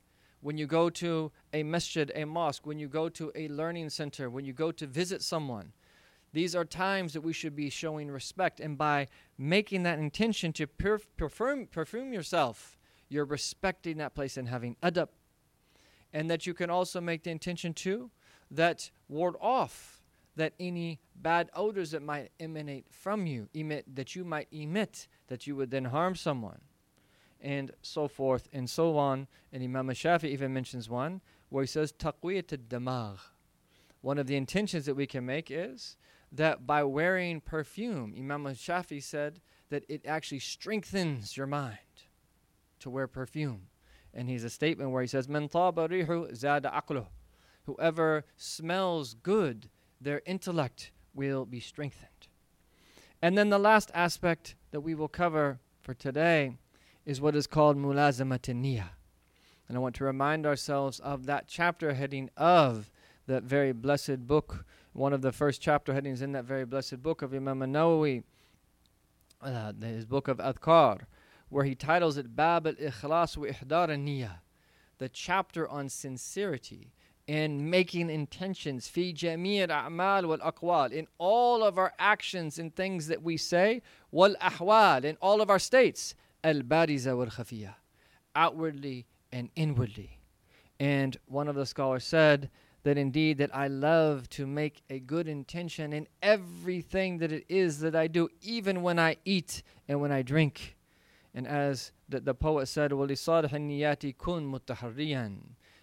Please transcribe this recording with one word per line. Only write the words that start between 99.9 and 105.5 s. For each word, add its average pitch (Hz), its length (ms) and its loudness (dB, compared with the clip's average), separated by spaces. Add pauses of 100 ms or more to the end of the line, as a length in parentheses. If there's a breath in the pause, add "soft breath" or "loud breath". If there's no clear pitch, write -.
when 143 100 0
I 135 120 2
drink. 143 540 2 (560 soft breath)
And 123 140 -6
as 143 460 -2 (160)
the, 139 100 -4
the 131 160 0
poet 151 320 2
said, 147 240 0
وَلِصَالِحِ 139 600 2
النِّيَّاتِ 147 680 -2
كُنْ 160 340 -4
مُتَّحَرِّيًا. 123 840 -6 (460 soft breath)